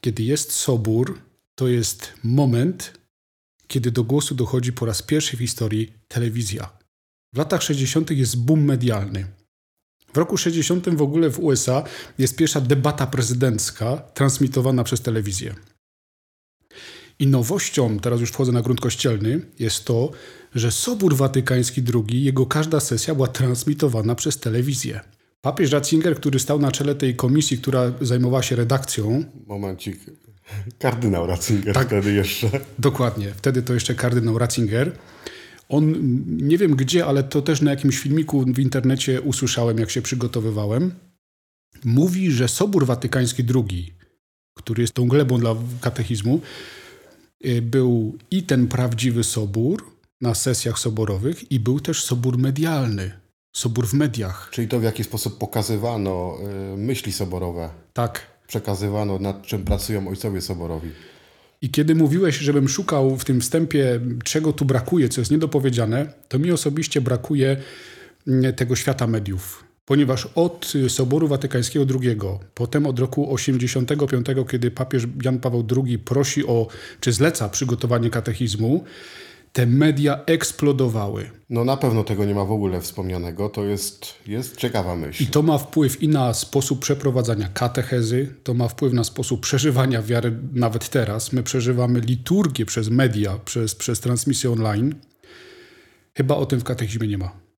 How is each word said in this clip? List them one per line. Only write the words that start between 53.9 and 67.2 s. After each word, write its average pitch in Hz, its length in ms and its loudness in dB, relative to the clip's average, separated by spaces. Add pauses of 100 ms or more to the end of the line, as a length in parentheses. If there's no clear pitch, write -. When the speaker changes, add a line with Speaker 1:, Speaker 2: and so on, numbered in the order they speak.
Speaker 1:
mediach. 117 580 -2
Speaker 2:
Czyli 117 160 -4
to, 120 120 0
w 117 40 0
jaki 113 200 -2
sposób 110 340 -6
pokazywano, 101 1000 -2 (360)
y, 98 40 -8
myśli 107 360 -4
soborowe. 87 560 -6 (240)
Speaker 1:
Tak. 113 280 -4 (260)
Speaker 2:
Przekazywano, 101 720 -2
nad 98 220 -4
czym 101 240 -6
pracują 98 420 -2
ojcowie 95 340 -4
soborowi. 82 480 -6 (720)
Speaker 1:
I 131 80 -2
kiedy 151 260 2
mówiłeś, 160 420 4
żebym 143 320 2
szukał 135 480 0
w 123 80 -8
tym 127 160 2
wstępie, 139 580 2 (240)
czego 156 300 0
tu 147 120 0
brakuje, 131 440 2
co 123 120 -2
jest 110 100 0
niedopowiedziane, 135 840 2 (140)
to 131 120 0
mi 170 120 2
osobiście 151 500 0
brakuje, 135 560 2 (720)